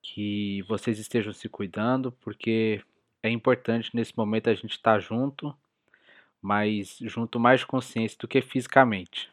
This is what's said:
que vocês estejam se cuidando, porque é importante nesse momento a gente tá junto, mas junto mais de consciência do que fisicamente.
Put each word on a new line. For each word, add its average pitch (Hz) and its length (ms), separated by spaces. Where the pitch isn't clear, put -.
que 101 640
vocês 107 300
estejam 107 340
se - 160
cuidando, 120 720
porque 110 640
é 110 80
importante 117 640
nesse 117 200
momento 110 360
a 107 40
gente - 240
tá 110 200
junto, 139 560
mas 104 580
junto 117 400
mais 123 200
de - 60
consciência 117 540
do - 80
que 131 140
fisicamente. 120 920